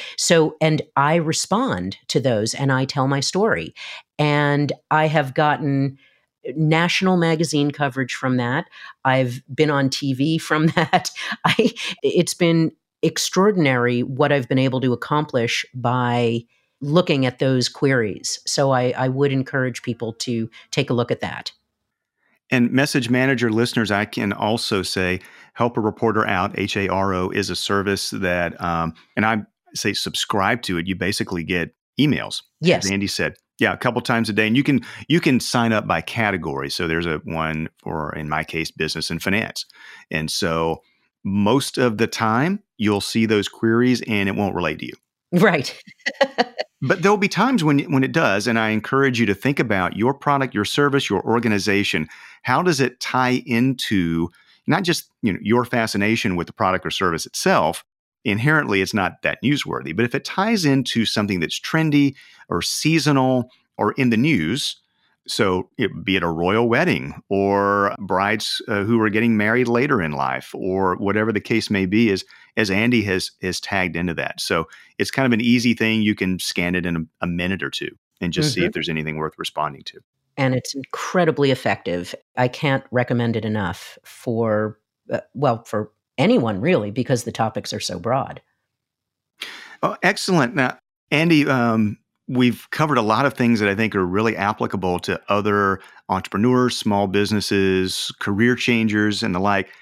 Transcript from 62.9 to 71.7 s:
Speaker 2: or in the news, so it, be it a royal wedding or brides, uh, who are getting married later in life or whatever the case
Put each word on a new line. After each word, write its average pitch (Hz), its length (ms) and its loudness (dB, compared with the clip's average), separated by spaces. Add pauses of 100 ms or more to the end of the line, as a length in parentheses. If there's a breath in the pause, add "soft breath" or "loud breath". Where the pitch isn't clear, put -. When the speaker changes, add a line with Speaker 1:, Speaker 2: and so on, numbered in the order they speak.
Speaker 2:
or 107 140 0
in 127 180 2
the 110 80 4
news, 120 600 0 (480)
so 92 520 0
it, 92 260 -4
be 95 120 2
it 90 60 0
a 85 60 0
royal 90 400 2
wedding 135 460 0 (160)
or 101 680 2
brides, 98 720 -2
uh, 101 160 0
who 113 160 2
are 110 80 2
getting 110 300 2
married 117 300 2
later 120 340 2
in 78 100 -2
life 67 420 -4
or 95 420 0
whatever 107 360 0
the 104 80 -2
case - 300 -2